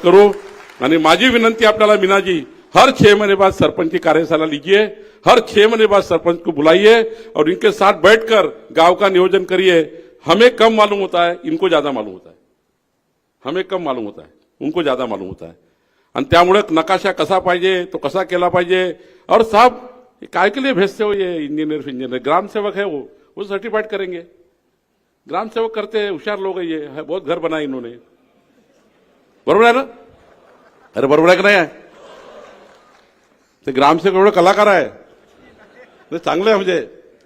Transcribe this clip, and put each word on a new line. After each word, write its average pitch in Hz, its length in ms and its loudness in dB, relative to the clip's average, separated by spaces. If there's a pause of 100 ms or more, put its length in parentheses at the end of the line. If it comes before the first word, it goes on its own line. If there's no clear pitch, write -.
करू. 196 300 6 (480)
आणि 143 160 0
माझी 170 320 2
विनंती 226 360 0
आपल्याला, 214 320 4
मीनाजी, 190 480 0 (300)
हर 233 160 6 (100)
छह 208 160 6
महीने 202 180 0
बाद 190 180 2
सरपंच 165 380 -2
की 180 80 -4
कार्यशाला 160 480 0
लीजिए, 165 380 0 (420)
हर 226 140 6
छह 208 260 2
महीने 220 200 2
बाद 196 160 2
सरपंच 170 400 -2
को 190 80 -6
बुलाइए 180 520 4 (340)
और 151 120 0
इनके 190 240 0
साथ 202 200 2
बैठकर 202 540 2 (300)
गांव 170 180 4
का 196 140 0
नियोजन 185 360 0
करिए. 180 400 2 (420)
हमें 233 300 4
कम 226 180 2
मालूम 208 260 0
होता 180 260 -2
है, 175 80 -2 (100)
इनको 165 240 -2
ज्यादा 147 220 0
मालूम 107 220 -8
होता 90 160 -20
है. 80 80 -20 (1080)
हमें 175 200 -6
कम 185 180 -8
मालूम 127 220 -6
होता 101 180 -14
है, 78 60 -20 (320)
उनको 156 220 -4
ज्यादा 127 240 -2
मालूम 98 220 -10
होता 90 180 -16
है. 82 60 -20 (600)
आणि 131 160 -4
त्यामुळे 180 300 4 (100)
नकाशा 185 420 -2
कसा 185 260 -2
पाहिजे, 180 460 -2
तो 170 140 -12
कसा 185 240 -6
केला 175 260 -4
पाहिजे. 180 460 -2 (340)
और 220 140 2
साहब, 220 300 4 (500)
ये - 100 -20
काय 185 180 0
के 262 120 -8
लिए 269 100 -2
भेजते 190 320 -2
हो 208 80 -4
ये 180 320 -6
इंजीनियर, 151 440 -8
इंजीनियर? 127 360 -8
ग्राम 170 220 -2
सेवक 202 300 -8
है 202 80 -4
वो, 156 160 -8 (360)
वो 196 80 -10
सर्टिफाइड 208 420 -8
करेंगे. 190 340 -10 (1080)
ग्राम 202 200 -6
सेवक 220 260 -6
करते 214 240 -6
हैं, 208 120 -4
होशियार 196 280 -8
लोग 190 200 -6
हैं 175 100 -8
ये, 156 180 -8
है, 143 160 -14
बहुत 165 200 -8
घर 160 160 -6
बनाए 160 260 -4
इन्होंने. 131 240 -10 (1600)
बरोबर 202 180 2
आहे 233 80 4
ना? 262 120 -2 (1120)
अरे, 127 100 -2
बरोबर 156 220 2
आहे 180 80 6
का 185 60 -4
नाही 202 140 4
आहे? 165 100 0 (2000)
ते 143 60 -8
ग्रामसेवक 156 420 2
एवढे 196 160 4
कलाकार 190 360 2
आहे, 170 220 2 (1200)
ते 165 60 -8
चांगले 170 320 -2
आहे, 214 60 2
म्हणजे 180 320 -4 (380)